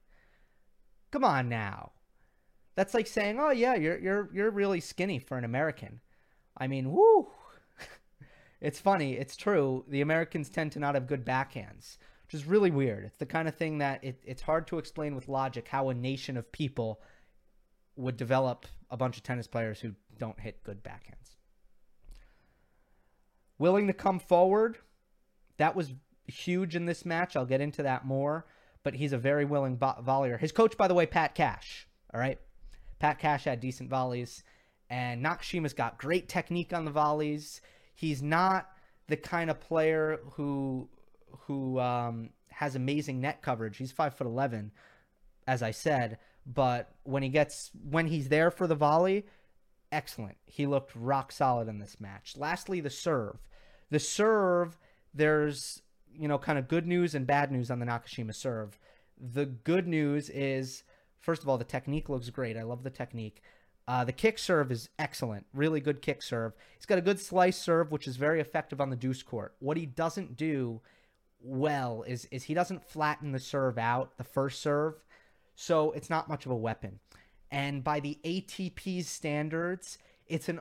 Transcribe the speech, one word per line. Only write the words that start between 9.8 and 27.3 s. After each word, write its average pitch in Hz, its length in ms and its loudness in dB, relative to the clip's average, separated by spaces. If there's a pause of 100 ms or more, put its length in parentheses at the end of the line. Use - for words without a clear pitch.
The 143 140 2
Americans 156 480 0
tend 156 220 -2
to 151 80 -8
not 143 140 2
have 127 120 0
good 131 180 -2
backhands, - 720 -4 (300)
which - 80 -12
is 147 100 -8
really 185 280 6
weird. 120 320 2
It's 98 120 -16
the - 80 -8
kind 160 220 -2
of 156 80 -2
thing 156 240 -2
that 139 240 -2
it, 131 240 -10
it's 127 160 -10
hard 160 240 0
to 170 120 -4
explain 151 360 -6
with 131 140 -10
logic 135 400 -4
how 139 220 0
a 127 40 -2
nation 131 420 -4
of 120 140 -8
people 117 500 -4 (920)
would 127 220 -6
develop 127 500 0 (240)
a 123 60 -6
bunch 123 200 -2
of - 60 -16
tennis 123 240 -6
players 113 320 -4
who 113 140 -8 (260)
don't 110 220 -8
hit - 240 -12
good 98 180 -12
backhands. - 540 -18 (2250)
Willing 196 260 6
to 190 60 4
come 190 260 0
forward. 196 600 6 (800)
That 160 180 4
was 143 180 -4 (320)
huge 180 480 -2
in 170 120 -2
this 170 180 -4
match. 175 320 -2